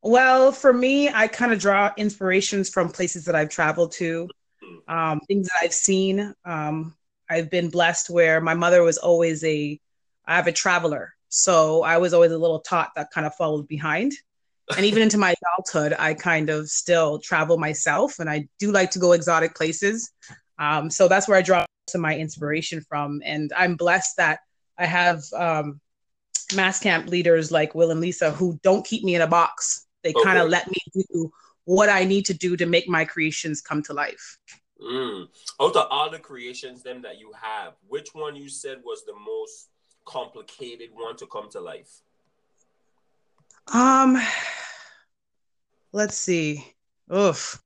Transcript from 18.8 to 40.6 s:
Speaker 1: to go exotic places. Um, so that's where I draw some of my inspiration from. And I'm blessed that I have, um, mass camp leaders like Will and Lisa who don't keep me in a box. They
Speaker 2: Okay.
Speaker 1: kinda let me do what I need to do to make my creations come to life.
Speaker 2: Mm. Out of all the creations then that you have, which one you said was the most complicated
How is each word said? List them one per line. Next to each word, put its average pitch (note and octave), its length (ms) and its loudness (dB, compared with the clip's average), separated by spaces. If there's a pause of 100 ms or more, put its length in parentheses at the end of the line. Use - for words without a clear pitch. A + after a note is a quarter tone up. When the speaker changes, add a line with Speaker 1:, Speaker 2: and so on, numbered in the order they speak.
Speaker 1:
to F#3 80 -4
go F3 120 6
exotic E3 440 2
places. G3+ 560 -4 (460)
Um, D3+ 300 -2
so F3 200 4
that's F#3+ 180 4
where G#3 100 6
I F#3 60 6
draw F3 240 2 (220)
some F3+ 120 -4
of - 20 -2
my D#3 140 -2
inspiration D#3 640 -6
from. D3 440 -8
And D3+ 320 -6
I'm F3+ 180 2
blessed F3 440 -2
that D#3+ 200 0 (400)
I F3 80 -2
have, E3+ 460 0
um, D3+ 480 -4 (760)
mass F#3+ 240 0
camp E3+ 300 0
leaders E3 420 2
like D#3 240 0
Will E3 160 4
and D#3+ 100 -2
Lisa F3 300 -2
who E3+ 320 -2
don't F#3+ 240 4
keep A3+ 160 -6
me F3+ 140 0
in E3+ 60 2
a D#3+ 40 2
box. - 640 0 (160)
They E3 60 0
Speaker 2:
Okay. D#3 120 2
Speaker 1:
kinda F3+ 220 6
let E3+ 240 0
me F#3+ 100 -6 (160)
do E3+ 380 -4 (320)
what G3 240 4
I F#3+ 160 2
need G3 220 0
to G3 80 -2
do F3 220 -2
to E3+ 100 -2
make F3 220 0
my D#3+ 160 0
creations D#3 560 -6
come D3+ 240 -6
to D3 80 -14
life. - 460 -10 (420)
Speaker 2:
Mm. A#2 480 -10 (320)
Out - 160 2
of C#3+ 140 0
all D3 200 -4
the - 80 -16
creations B2 640 -18
then B2+ 200 -14
that A2 160 -18
you G#2+ 140 -20
have, A2 440 -12 (100)
which D3 280 -12
one D3+ 200 -12
you C#3+ 140 -20
said C3+ 340 -14
was A2+ 220 -14
the G#2 100 -18
most G#2+ 540 -14 (360)
complicated A#2 880 -16